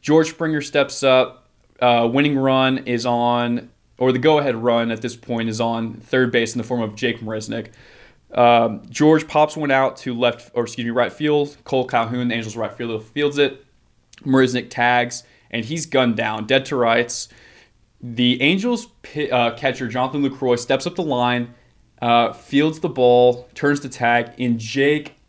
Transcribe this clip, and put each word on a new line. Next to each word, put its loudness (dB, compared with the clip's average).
George 2
Springer -4
steps -2
up. 2
Uh, 4
winning 2
run 2
is -4
on, -2
or 0
the 0
go-ahead 2
run 0
at -6
this -8
point -6
is -6
on -4
third 0
base 0
in -6
the -6
form -4
of -8
Jake -4
Marisnick. -8
Um, 4
George 4
pops 2
one -4
out 2
to -8
left, -2
or -2
excuse -8
me, -4
right 0
field. -2
Cole -2
Calhoun, -2
the -2
Angels -8
right -6
fielder, -8
fields -4
it. -2
Marisnick 2
tags, 0
and -6
he's -6
gunned 0
down, -6
dead 0
to -6
rights. 0
The -2
Angels 0
pi-, -6
uh, 0
catcher, -4
Jonathan -2
Lucroy, 0
steps -2
up -8
the -4
line, -2
uh, 2
fields -2
the -4
ball, 4
turns 0
to -14
tag, -2
and 0
Jake -2